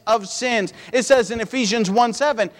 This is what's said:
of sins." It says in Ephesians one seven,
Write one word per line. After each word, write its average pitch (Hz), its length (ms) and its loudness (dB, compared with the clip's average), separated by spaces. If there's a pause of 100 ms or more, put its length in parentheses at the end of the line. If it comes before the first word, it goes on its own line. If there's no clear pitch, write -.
of 214 200 0
sins." 233 440 -2 (200)
It 247 120 2
says 240 260 4
in 233 100 -4
Ephesians 220 480 -2
one 233 240 2
seven, 226 480 -2